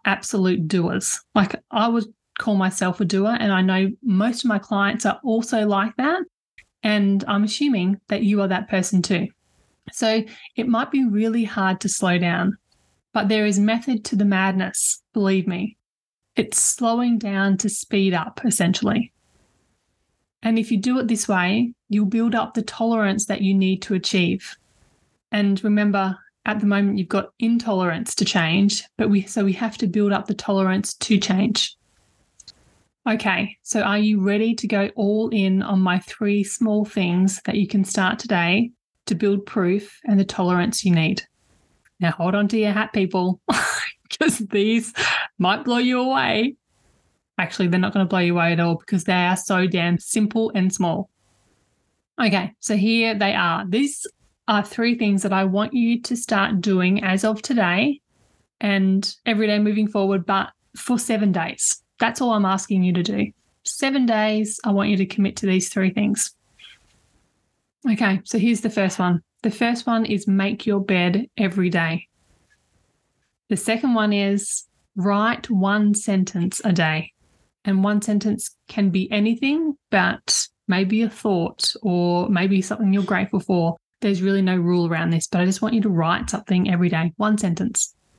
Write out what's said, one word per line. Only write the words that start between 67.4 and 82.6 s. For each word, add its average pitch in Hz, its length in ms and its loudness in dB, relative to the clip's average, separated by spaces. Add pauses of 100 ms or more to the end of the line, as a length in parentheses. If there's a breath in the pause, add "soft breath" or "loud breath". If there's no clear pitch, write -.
Okay, 202 360 2
so - 120 -4
here's 220 240 2
the 233 80 -2
first 190 300 -2
one. 180 220 0 (200)
The 220 100 -2
first 233 360 -2
one 226 180 0
is 208 220 -2
make 196 380 0
your 202 160 0
bed 190 460 0 (100)
every 185 320 0
day. 165 380 -2 (1400)
The 202 80 0
second 233 360 0
one 214 200 2
is 202 520 -2 (300)
write 208 540 0
one 208 440 2
sentence 185 720 -2
a 196 100 2
day. 160 400 0 (520)
And 190 180 2
one 208 180 2
sentence 208 560 -2 (100)
can 202 220 0
be 185 200 0
anything, 277 680 0 (120)
but - 560 0 (220)
maybe 196 340 2
a 220 80 0
thought - 720 -2
or 175 460 0
maybe 190 340 2